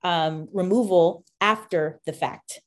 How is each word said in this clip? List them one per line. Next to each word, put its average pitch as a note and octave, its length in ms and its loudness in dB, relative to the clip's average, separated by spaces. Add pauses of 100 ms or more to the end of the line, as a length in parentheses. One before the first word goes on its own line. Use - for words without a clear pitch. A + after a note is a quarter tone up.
um, D#3+ 500 -2
removal F#3 720 2 (160)
after F#3 640 0
the D#3 80 -8
fact - 540 -8